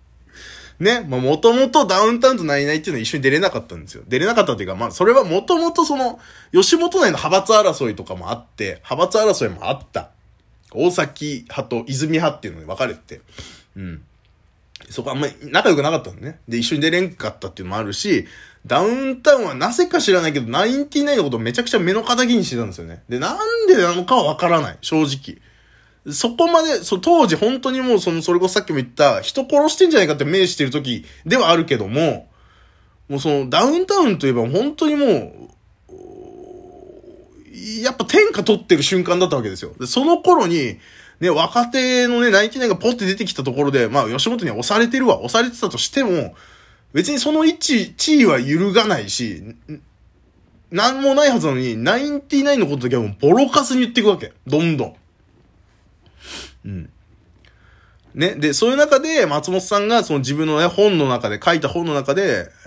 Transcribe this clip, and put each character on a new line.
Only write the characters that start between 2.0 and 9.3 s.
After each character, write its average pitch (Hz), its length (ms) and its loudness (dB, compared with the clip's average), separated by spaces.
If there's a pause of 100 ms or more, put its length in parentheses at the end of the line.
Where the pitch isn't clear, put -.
ウ 220 100 4
ン 233 80 -2
タ 254 80 4
ウ 262 80 4
ン - 20 -6
と 180 60 -6
ナ 143 160 0
イ 143 80 -2
ナ 147 60 -2
イ 156 40 -2
っ 156 40 -4
て 175 80 -8
い - 0 -
う 170 40 -4
の 135 40 -4
は 113 40 -6
一 110 60 -6
緒 160 100 -6
に 135 60 -6
出 135 80 4
れ 147 80 2
な 190 100 0
か - 120 -8
っ - 40 -18
た 87 100 -18
ん 80 60 -16
で 87 60 -20
す - 80 -20
よ。 - 120 -20
出 123 120 -2
れ 170 80 0
な 233 80 0
か 220 80 4
っ - 20 2
た 139 80 -2
っ 107 40 -6
て 101 40 -8
い 92 60 -8
う - 20 -10
か、 95 60 -8
ま 113 120 -6
あ、 98 40 -6
そ - 140 -2
れ 226 80 6
は 262 100 6
も 180 180 0
と 339 160 0
も 330 140 0
と 339 140 0
そ 285 120 -4
の、 247 220 -4 (340)
吉 - 220 4
本 339 240 0
内 202 120 4
の 143 60 -4
派 156 120 -4
閥 190 240 2
争 190 360 2
い 101 60 -8
と 95 80 -14
か 92 120 -12
も 87 140 -12
あ 107 60 -6
っ - 100 -20
て、 - 420 -10
派 131 80 -6
閥 185 220 0
争 208 300 2